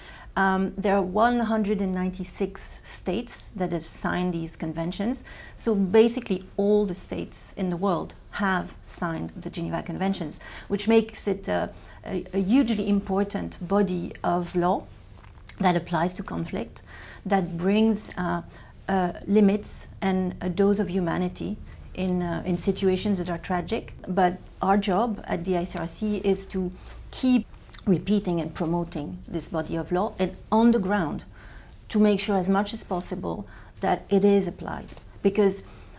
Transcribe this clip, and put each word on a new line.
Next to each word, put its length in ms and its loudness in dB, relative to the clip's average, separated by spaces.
Um, 400 2
there 200 2
are 60 4
one 360 2
hundred 420 0
and 140 0
ninety-six 880 -4
states 720 -6
that 160 -2
have 140 -4
signed 500 -2
these 220 -6
conventions. 680 -4
So 220 0
basically 680 4
all 300 4
the 80 -4
states 640 -8
in 140 -2
the 60 -2
world 380 -2
have 420 -2
signed 560 -6
the 80 -10
Geneva 360 -4
Conventions, 560 -4
which 220 0
makes 400 4
it, 200 -4
uh, 200 0
a, 280 -6
a 100 0
hugely 460 2
important 720 0
body 420 2
of 320 0
law 300 2
that 160 4
applies 380 0
to 100 -8
conflict, 580 -6
that 320 0
brings, 600 2
uh, 260 -2
uh, 240 2
limits 580 4
and 380 0
a 100 -2
dose 300 4
of 80 0
humanity 680 -2
in, 280 0
uh, 240 -2
in 100 2
situations 600 2
that 100 -2
are 100 -2
tragic. 540 -2
But 300 4
our 160 6
job 480 2
at 180 -2
the 140 2
I 60 0
C 120 -6
R 120 -4
C 300 -2
is 280 2
to 240 -2
keep 360 4
repeating 540 2
and 140 -4
promoting 720 -2
this 220 -6
body 260 -2
of 160 -4
law, 280 2
and 180 -2
on 180 6
the 80 4
ground 460 0
to 100 0
make 220 6
sure 160 0
as 120 2
much 260 2
as 100 -8
possible 600 -4
that 300 0
it 120 6
is 240 6
applied, 400 -6
because 420 4